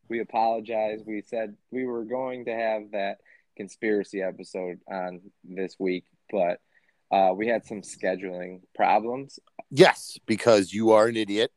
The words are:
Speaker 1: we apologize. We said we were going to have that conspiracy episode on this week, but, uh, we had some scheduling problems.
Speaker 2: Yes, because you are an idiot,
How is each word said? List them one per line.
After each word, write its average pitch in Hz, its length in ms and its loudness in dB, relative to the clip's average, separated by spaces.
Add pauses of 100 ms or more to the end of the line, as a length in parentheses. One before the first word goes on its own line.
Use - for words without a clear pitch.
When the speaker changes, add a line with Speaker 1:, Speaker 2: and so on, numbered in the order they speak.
Speaker 1:
we 117 120 -2
apologize. 110 840 -2
We 107 160 -8
said 110 340 -8 (140)
we 127 160 -4
were 117 180 -6
going 127 400 -6
to 117 100 -4
have 110 360 -2
that 101 280 -4 (380)
conspiracy 104 640 -2
episode 92 580 -8 (100)
on 90 300 -8 (240)
this 92 340 -8
week, 92 260 -2 (260)
but, 90 300 -2 (500)
uh, 95 240 4
we 107 120 -4
had 117 180 -2
some 107 160 -12
scheduling 92 800 -8 (140)
problems. 113 640 0 (320)
Speaker 2:
Yes, - 560 4
because 101 480 4
you 110 160 4
are 107 160 8
an 117 100 -2
idiot, 107 400 0